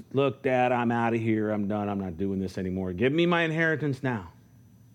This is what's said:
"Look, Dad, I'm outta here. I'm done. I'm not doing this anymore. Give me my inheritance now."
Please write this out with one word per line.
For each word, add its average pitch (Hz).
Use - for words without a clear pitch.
"Look, 131
Dad, 127
I'm 120
outta 117
here. 110
I'm 104
done. 104
I'm 101
not 92
doing 98
this 95
anymore. 92
Give 113
me 170
my 170
inheritance 156
now." 110